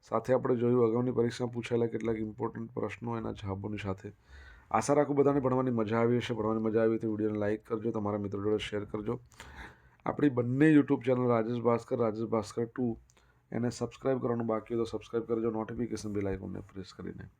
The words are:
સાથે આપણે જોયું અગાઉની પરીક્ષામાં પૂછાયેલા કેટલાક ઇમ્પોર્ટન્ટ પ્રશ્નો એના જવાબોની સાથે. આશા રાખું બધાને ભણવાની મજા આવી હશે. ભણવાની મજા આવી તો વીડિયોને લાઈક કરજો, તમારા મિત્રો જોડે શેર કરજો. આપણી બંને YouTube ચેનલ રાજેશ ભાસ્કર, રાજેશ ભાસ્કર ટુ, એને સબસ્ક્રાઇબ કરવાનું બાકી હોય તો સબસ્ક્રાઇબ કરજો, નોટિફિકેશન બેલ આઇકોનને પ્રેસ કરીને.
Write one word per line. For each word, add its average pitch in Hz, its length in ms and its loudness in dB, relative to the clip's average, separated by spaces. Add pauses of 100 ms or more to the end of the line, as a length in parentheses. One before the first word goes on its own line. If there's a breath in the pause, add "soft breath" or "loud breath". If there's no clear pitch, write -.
સાથે 117 260 0
આપણે 127 220 2
જોયું 120 300 4
અગાઉની 120 240 0
પરીક્ષામાં 120 420 -2
પૂછાયેલા 117 340 -2
કેટલાક 113 300 -4
ઇમ્પોર્ટન્ટ 113 580 -6
પ્રશ્નો 113 420 -6
એના 110 160 -6
જવાબોની 101 440 -6
સાથે. 98 360 -6 (580 loud breath)
આશા 117 240 2
રાખું 143 220 2
બધાને 139 240 4
ભણવાની 131 300 2
મજા 113 280 2
આવી 117 180 4
હશે. 120 180 -2
ભણવાની 110 260 0
મજા 110 220 2
આવી 113 160 4
તો 113 120 -2
વીડિયોને 107 280 0
લાઈક 104 260 -2
કરજો, 113 260 -4
તમારા 104 280 -2
મિત્રો 101 240 -4
જોડે 107 160 2
શેર 104 260 -4
કરજો. 107 360 -4 (840 loud breath)
આપણી - 220 2
બંને 127 440 4
YouTube 139 320 6
ચેનલ 127 240 4
રાજેશ 117 300 2
ભાસ્કર, 117 380 2
રાજેશ 113 280 0
ભાસ્કર 110 400 -2
ટુ, 117 340 -4 (540 soft breath)
એને 120 180 -2
સબસ્ક્રાઇબ 120 520 -4
કરવાનું 117 240 -2
બાકી 110 280 -2
હોય 117 100 0
તો 110 140 -6
સબસ્ક્રાઇબ 113 260 -6
કરજો, 113 260 0
નોટિફિકેશન 110 600 -6
બેલ 101 160 0
આઇકોનને 95 320 -6
પ્રેસ 95 340 -14
કરીને. 90 300 -10 (160)